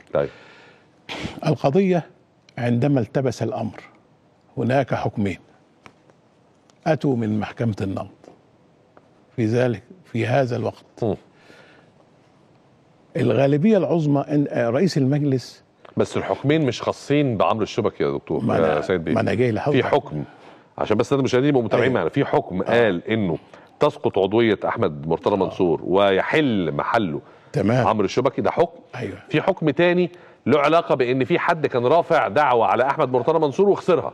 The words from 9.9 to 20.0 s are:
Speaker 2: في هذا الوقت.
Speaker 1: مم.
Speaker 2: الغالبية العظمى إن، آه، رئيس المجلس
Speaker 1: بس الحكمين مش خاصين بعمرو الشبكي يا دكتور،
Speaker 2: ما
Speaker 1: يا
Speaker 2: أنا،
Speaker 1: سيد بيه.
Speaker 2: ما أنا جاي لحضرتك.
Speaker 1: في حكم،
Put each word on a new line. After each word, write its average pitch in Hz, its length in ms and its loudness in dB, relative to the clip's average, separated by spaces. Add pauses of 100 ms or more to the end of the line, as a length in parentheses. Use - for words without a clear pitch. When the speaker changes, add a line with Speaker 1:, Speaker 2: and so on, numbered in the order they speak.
Speaker 2:
في 117 220 -4
هذا 127 300 0
الوقت. 110 280 -8 (180)
Speaker 1:
مم. 101 120 0 (2000)
Speaker 2:
الغالبية 139 600 2
العظمى 147 520 2
إن، 147 200 2
آه، 120 200 -2
رئيس 156 280 0
المجلس 139 680 -2 (340)
Speaker 1:
بس - 200 -2
الحكمين 139 480 0
مش 117 160 -2
خاصين 135 560 0
بعمرو 98 260 0
الشبكي 98 400 -2
يا 71 80 0
دكتور، 71 320 -4
Speaker 2:
ما 78 140 0
Speaker 1:
يا 80 160 2
Speaker 2:
أنا، 73 80 0
Speaker 1:
سيد 87 220 -2
بيه. 80 100 -2
Speaker 2:
ما 92 80 2
أنا 101 120 -2
جاي 120 180 0
لحضرتك. 131 300 0
Speaker 1:
في - 60 -4
حكم، 147 360 -2 (540)